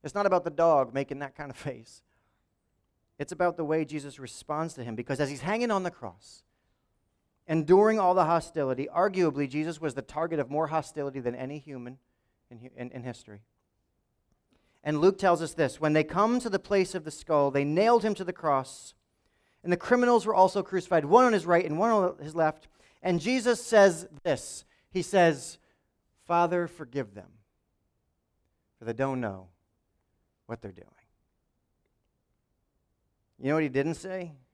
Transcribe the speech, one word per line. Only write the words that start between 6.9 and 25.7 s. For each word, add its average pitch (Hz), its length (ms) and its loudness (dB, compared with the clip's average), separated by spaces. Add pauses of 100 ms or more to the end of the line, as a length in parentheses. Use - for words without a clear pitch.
enduring 185 500 4
all 185 160 4
the 180 120 4
hostility, 143 680 -2
arguably 170 540 0
Jesus 151 320 -6
was 151 140 -6
the 131 80 -8
target 160 380 -6
of 131 120 -4
more 156 160 -2
hostility 143 540 -6
than 120 140 -4
any 131 220 -10
human 131 400 -16 (540)
in 117 80 -20
hu-, 127 160 -20
in, 123 160 -12
in 123 120 -14
history. 110 380 -16 (1400)
And 151 160 -2
Luke 190 180 4
tells 175 240 2
us 160 120 -6
this, 139 260 -2
"When 151 140 0
they 156 100 4
come 208 380 0
to 233 80 -6
the 196 100 -2
place 190 340 -2
of 165 120 -8
the 156 60 -10
skull, 143 400 0
they 139 120 0
nailed 202 400 2
him 214 120 -2
to 190 80 -10
the 175 100 -8
cross, - 640 -4 (680)
and 175 80 -2
the 175 60 2
criminals 240 480 2
were 220 100 0
also 185 260 4
crucified, 170 440 0
one 233 200 6
on 233 80 4
his 180 120 0
right 175 200 4
and 156 140 -4
one 226 100 2
on 196 280 0
his 156 180 -14
left." 156 320 -2 (340)
And 175 180 0
Jesus 233 440 0
says 196 440 6 (160)
this, - 420 -6 (240)
he 185 120 -4
says, 165 560 2 (680)